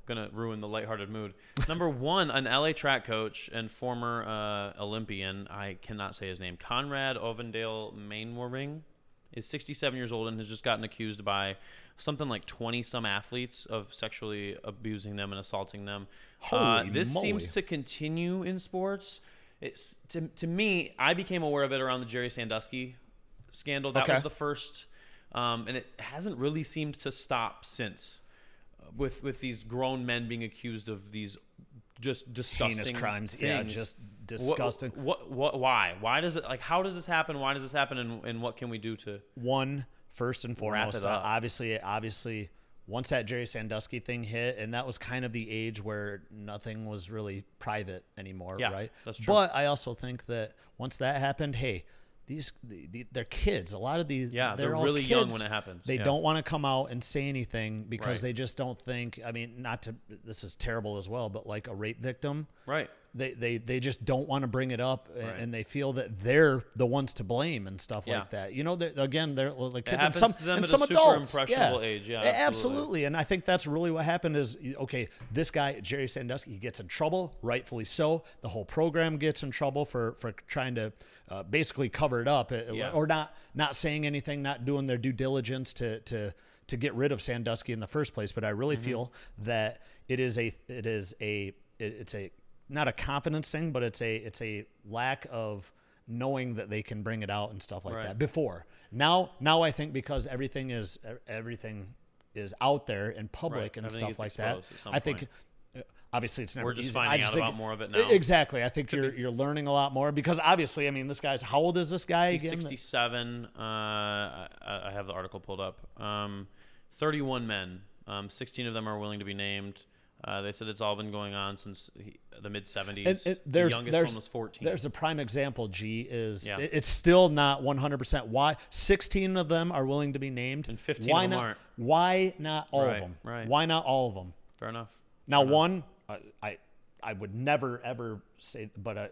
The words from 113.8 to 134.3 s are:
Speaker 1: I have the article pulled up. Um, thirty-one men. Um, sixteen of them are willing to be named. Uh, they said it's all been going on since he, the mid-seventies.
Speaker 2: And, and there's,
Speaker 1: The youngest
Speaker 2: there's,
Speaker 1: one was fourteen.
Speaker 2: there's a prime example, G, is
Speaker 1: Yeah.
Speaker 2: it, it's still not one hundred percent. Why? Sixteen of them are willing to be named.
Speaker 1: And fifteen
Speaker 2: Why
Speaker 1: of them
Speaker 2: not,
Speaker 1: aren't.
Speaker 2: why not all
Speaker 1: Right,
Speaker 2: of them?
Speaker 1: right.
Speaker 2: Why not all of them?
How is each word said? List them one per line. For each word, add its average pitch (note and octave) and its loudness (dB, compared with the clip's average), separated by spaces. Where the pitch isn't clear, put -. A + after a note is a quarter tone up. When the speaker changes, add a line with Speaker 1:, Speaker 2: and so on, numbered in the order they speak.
Speaker 1:
I G2 -6
have G2+ -4
the F#2+ -6
article F#2 -6
pulled F#2+ -8
up. F#2+ -6
Um, G#2 -4
thirty-one C#3 0
men. F#2+ -4
Um, G2+ -6
sixteen - -6
of A2+ -4
them A2 -2
are G#2+ -2
willing G#2 -4
to G2+ -6
be G2+ -4
named. G2+ -4
Uh, G2 -4
they G2+ -4
said A2 -8
it's G#2+ -8
all G#2 2
been G#2+ -6
going G2+ -4
on G2 -4
since - -12
he, - -16
the G2+ -10
mid-seventies. G2+ -6
Speaker 2:
And, F#2+ 4
and F#3 -2
there's, D#3 6
Speaker 1:
The A#2 2
youngest A#2+ -4
Speaker 2:
there's, E3 4
Speaker 1:
one A2+ -4
was G#2+ -10
fourteen. A#2 -8
Speaker 2:
there's C#3 0
a C#3+ -2
prime D#3 -2
example, B2+ -2
G, A2 -4
is A2 -2
Speaker 1:
Yeah. G2+ -2
Speaker 2:
it, C#3 -2
it's D3+ 2
still F3 10
not C#3+ 6
one C#3 2
hundred C#3 0
percent. B2+ 0
Why? C#3 4
Sixteen F#3+ 4
of E3+ 2
them E3 4
are C#3 2
willing C#3+ 2
to C#3 -2
be C#3 -2
named. C3 -2
Speaker 1:
And A2+ -8
fifteen A#2+ -2
Speaker 2:
Why F3+ 8
Speaker 1:
of F#3 2
them F#3 2
Speaker 2:
not, A#2+ 0
Speaker 1:
aren't. G#2+ -2
Speaker 2:
why F3+ 6
not D#3 -2
all C#3 4
Speaker 1:
Right, A2+ 2
Speaker 2:
of G2+ -2
them? F2 -8
Speaker 1:
right. A2+ -6
Speaker 2:
Why D3 6
not D#3+ 2
all C3 4
of G#2 -4
them? F#2 -8